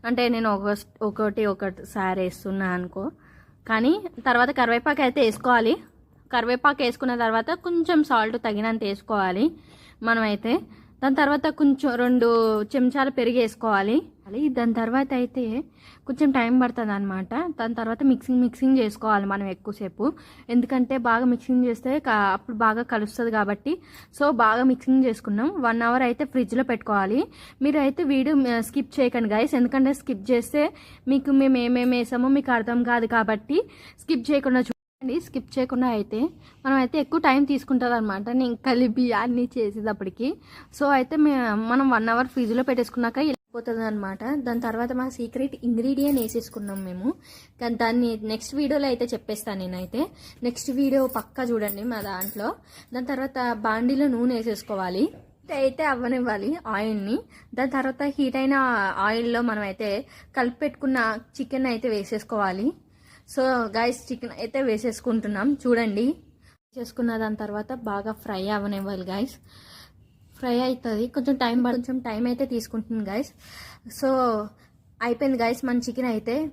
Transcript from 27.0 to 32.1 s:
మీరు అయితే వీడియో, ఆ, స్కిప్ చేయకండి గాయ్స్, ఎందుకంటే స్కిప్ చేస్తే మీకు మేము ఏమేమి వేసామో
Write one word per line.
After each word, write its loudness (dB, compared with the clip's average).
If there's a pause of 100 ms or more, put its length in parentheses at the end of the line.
మీరు 2
అయితే 0
వీడియో, 2 (200)
ఆ, 0
స్కిప్ -4
చేయకండి 2
గాయ్స్, 2
ఎందుకంటే 4 (100)
స్కిప్ -6
చేస్తే 2 (500)
మీకు 2
మేము 6
ఏమేమి 2
వేసామో 0